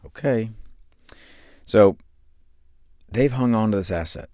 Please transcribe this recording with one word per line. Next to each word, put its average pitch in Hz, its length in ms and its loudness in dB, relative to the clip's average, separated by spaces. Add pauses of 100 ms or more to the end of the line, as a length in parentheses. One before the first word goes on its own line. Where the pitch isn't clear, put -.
Okay. 117 440 -4 (1160)
So, 104 320 4 (1120)
they've 127 220 0
hung 123 220 0
on 110 180 2
to 101 40 0
this 95 140 -4
asset. 82 440 -8